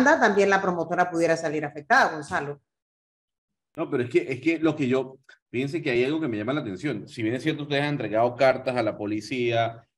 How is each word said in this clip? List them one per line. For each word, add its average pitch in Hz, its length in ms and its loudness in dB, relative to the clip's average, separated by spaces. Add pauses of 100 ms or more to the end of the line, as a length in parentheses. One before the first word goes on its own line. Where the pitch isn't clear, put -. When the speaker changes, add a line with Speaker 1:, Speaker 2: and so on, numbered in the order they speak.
Speaker 1:
demanda, 294 140 6
también 202 300 4
la 196 120 4
promotora 175 480 0
pudiera 165 260 2
salir 156 300 -4
afectada, 170 480 2
Gonzalo. 147 480 -6 (1120)
Speaker 2:
No, 156 140 -8
pero 131 140 0
es 117 60 -6
que, 175 100 4
es 127 200 -6
que 160 200 0
lo 156 160 2
que 139 120 -2
yo, 131 300 0 (320)
fíjense 139 320 -4
que 143 80 -4
hay 120 140 2
algo 156 180 0
que 151 60 -4
me 110 100 -4
llama 107 160 -4
la 151 80 -2
atención. 110 460 -6
Si 117 160 -10
bien 110 100 0
es 127 80 -4
cierto, 147 220 -2
ustedes 143 180 -2
han 147 80 -2
entregado 117 460 0
cartas 127 420 2
a 120 60 0
la 104 120 -2
policía, 113 920 -4 (100)